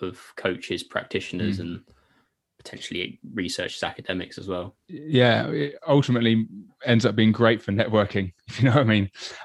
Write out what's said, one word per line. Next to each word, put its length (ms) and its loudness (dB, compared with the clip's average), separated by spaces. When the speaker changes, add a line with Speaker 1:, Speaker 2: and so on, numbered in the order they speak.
Speaker 1:
of 360 -12
coaches, 440 -4
practitioners, 760 -4
Speaker 2:
Mm. 20 -6
Speaker 1:
and 240 -8
potentially 600 -10
researchers, 500 -6
academics 540 -6
as 100 -12
well. 280 -6
Speaker 2:
Yeah, 600 2
it 280 -4
ultimately 600 4
ends 200 4
up 120 2
being 160 6
great 280 4
for 120 -4
networking, 680 0
<laughs> 80 -20
if 140 -6
you 80 6
know 60 4
what 60 6
I 40 4
mean. 260 4